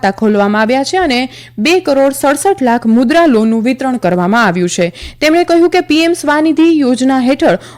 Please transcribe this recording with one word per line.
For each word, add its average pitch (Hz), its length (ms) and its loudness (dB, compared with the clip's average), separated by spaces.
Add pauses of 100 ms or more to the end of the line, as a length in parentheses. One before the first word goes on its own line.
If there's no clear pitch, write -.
(100)
ખોલવામાં 208 520 0
આવ્યા 262 220 0
છે 349 120 -4
અને 262 320 -2 (300)
બે 320 220 0
કરોડ 269 320 0
સડસઠ 285 500 -2
લાખ 240 240 0
મુદ્રા 262 400 2
લોનનું 226 360 2
વિતરણ 262 340 -2
કરવામાં 180 500 0
આવ્યું 180 220 0
છે. 175 240 -2 (280)
તેમણે 320 240 2
કહ્યું 339 260 2
કે 359 100 0
પી 302 200 0
એમ 330 120 0
સ્વાનિધિ 311 680 0
યોજના 262 420 0
હેઠળ 240 380 0 (200)